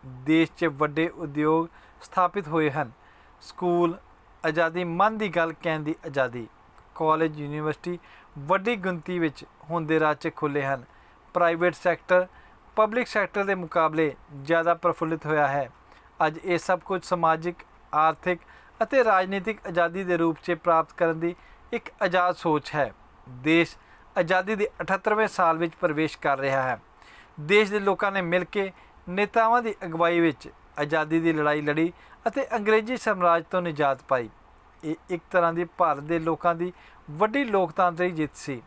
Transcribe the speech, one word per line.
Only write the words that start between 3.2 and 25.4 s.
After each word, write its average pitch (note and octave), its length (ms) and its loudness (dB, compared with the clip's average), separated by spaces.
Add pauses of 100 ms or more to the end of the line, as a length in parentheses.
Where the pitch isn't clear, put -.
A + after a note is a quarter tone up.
ਸਕੂਲ, F3 560 0 (480)
ਆਜ਼ਾਦੀ, E3 380 0
ਮਨ F#3+ 340 0
ਦੀ G#3 120 -4
ਗੱਲ E3 240 0 (100)
ਕਹਿਣ D#3+ 160 -2
ਦੀ D3+ 160 -4 (100)
ਆਜ਼ਾਦੀ, B2 420 -4 (480)
ਕਾਲਜ, D#3 440 0
ਯੂਨੀਵਰਸਿਟੀ D3+ 600 -6 (400)
ਵੱਡੀ F#3+ 360 0
ਗਿਣਤੀ F3+ 440 -6
ਵਿੱਚ D#3+ 260 -2 (260)
ਹੁਣ E3 140 -2
ਦੇ D#3 140 2
ਰਾਜ D3+ 180 2
'ਚ E3 180 -6
ਖੁੱਲ੍ਹੇ C#3+ 280 -2
ਹਨ। C3+ 200 -4 (500)
ਪ੍ਰਾਈਵੇਟ E3+ 500 2
ਸੈਕਟਰ F3+ 440 2 (480)
ਪਬਲਿਕ A3 320 2
ਸੈਕਟਰ G3+ 360 -2
ਦੇ G3 120 0
ਮੁਕਾਬਲੇ D#3+ 600 0 (300)
ਜ਼ਿਆਦਾ E3 280 2
ਪ੍ਰਫੁੱਲਿਤ E3 520 -2
ਹੋਇਆ D3+ 220 2
ਹੈ। C3+ 220 -2 (580)
ਅੱਜ D#3 180 -4
ਇਹ F3 120 0
ਸਭ F3+ 220 0
ਕੁਝ F#3 240 -6
ਸਮਾਜਿਕ, E3 520 0 (380)
ਆਰਥਿਕ D#3+ 460 0 (440)
ਅਤੇ B3+ 200 2
ਰਾਜਨੀਤਿਕ G3 540 0 (100)
ਆਜ਼ਾਦੀ F3 360 0
ਦੇ F3 140 0
ਰੂਪ E3 260 2
'ਚ F3+ 80 -4
ਪ੍ਰਾਪਤ D#3+ 460 0
ਕਰਨ E3 220 0
ਦੀ E3+ 160 -4 (380)
ਇੱਕ - 160 -8 (140)
ਆਜ਼ਾਦ F3+ 320 2
ਸੋਚ D3+ 400 -2
ਹੈ। B2+ 180 0 (360)
ਦੇਸ਼ D#3 480 0 (400)
ਆਜ਼ਾਦੀ F#3 380 0
ਦੇ G#3 140 -4 (120)
ਅਠੱਤਰਵੇਂ G#3+ 460 0
ਸਾਲ E3 300 2